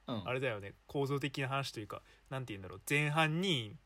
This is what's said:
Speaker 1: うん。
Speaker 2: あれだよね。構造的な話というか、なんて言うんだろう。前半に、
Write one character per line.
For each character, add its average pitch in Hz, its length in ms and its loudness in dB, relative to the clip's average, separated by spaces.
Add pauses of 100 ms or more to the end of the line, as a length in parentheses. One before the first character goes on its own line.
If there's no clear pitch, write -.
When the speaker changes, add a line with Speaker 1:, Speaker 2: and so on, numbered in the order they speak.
Speaker 1:
う 135 60 -2
ん。 104 120 -2
Speaker 2:
あ 123 80 0
れ 131 60 0
だ 135 80 0
よ 107 120 0
ね。 98 140 -10 (140)
構 143 180 2
造 139 140 2
的 139 220 -2
な 135 60 0
話 135 240 0
と - 80 -8
い 107 40 -6
う 101 40 -8
か、 - 140 -8 (280)
な 135 100 -4
ん 127 60 -4
て 113 80 -6
言 98 40 -6
う - 20 -10
ん 95 40 -10
だ 90 60 -10
ろ 92 80 -12
う。 - 120 -16
前 147 200 4
半 156 300 4
に、 147 360 0 (100)